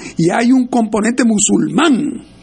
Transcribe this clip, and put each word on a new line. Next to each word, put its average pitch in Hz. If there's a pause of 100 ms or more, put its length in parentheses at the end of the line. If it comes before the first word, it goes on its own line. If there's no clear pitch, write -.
(180)
y 170
hay 233
un 254
componente 220
musulmán 226 (200)